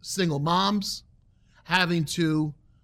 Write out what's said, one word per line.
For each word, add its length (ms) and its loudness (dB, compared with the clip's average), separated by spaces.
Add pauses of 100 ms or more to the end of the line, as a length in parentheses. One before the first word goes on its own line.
single 380 -2
moms, 640 0 (600)
having 400 2
to 500 0 (300)